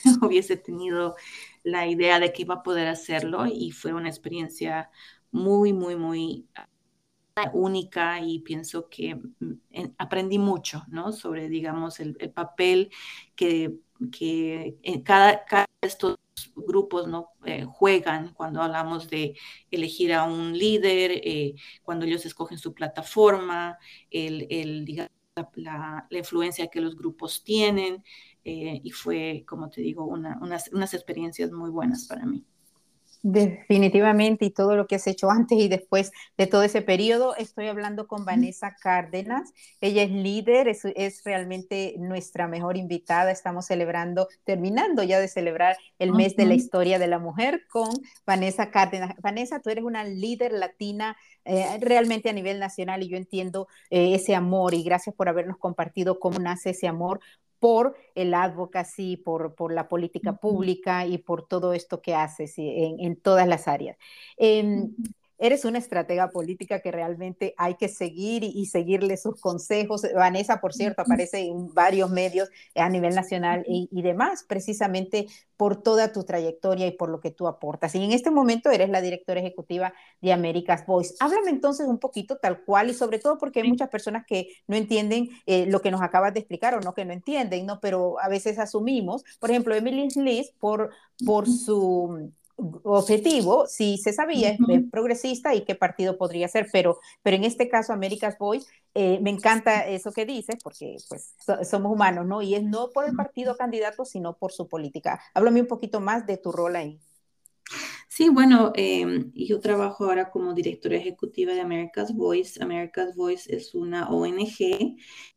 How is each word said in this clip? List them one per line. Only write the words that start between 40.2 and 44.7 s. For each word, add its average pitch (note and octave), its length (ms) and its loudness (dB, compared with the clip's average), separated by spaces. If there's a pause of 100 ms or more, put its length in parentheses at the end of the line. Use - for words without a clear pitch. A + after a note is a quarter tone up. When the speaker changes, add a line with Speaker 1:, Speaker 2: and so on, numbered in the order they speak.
Speaker 2:
es, G#3+ 160 -4 (100)
es G3 300 -4
realmente F#3 720 -6
nuestra F3+ 500 -6
mejor F3 300 -4
invitada. F3 540 0
Estamos F3+ 340 -4
celebrando, F3 640 -2 (160)
terminando G#3 580 0